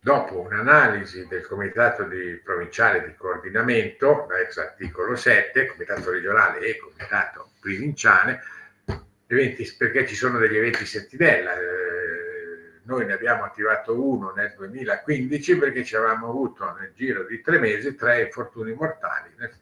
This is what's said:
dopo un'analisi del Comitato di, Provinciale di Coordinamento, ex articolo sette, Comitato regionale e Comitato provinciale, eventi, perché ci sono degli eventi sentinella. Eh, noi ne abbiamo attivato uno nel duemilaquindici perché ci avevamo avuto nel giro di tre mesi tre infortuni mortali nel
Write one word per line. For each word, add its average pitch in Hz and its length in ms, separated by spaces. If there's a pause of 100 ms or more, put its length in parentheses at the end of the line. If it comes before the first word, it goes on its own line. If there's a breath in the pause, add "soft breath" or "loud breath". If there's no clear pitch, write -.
dopo 110 400
un'analisi 104 880
del 90 180
Comitato 101 560
di, 90 420
Provinciale 90 640
di - 80
Coordinamento, 110 1160
ex 92 260
articolo 90 580
sette, 120 520
Comitato 90 420
regionale 95 480
e 107 180
Comitato - 840
provinciale, 107 840 (840 loud breath)
eventi, 120 520
perché 127 280
ci 104 80
sono 123 240
degli 110 180
eventi 110 280
sentinella. 98 760
Eh, 87 1200
noi 120 240
ne 98 80
abbiamo 113 300
attivato 110 540
uno 113 340
nel 101 220
duemilaquindici 127 1000
perché 135 260
ci 110 140
avevamo 113 320
avuto 117 500
nel 92 160
giro 117 300
di 113 160
tre 165 180
mesi 117 360
tre 120 260
infortuni 113 540
mortali - 640
nel 117 120 (120)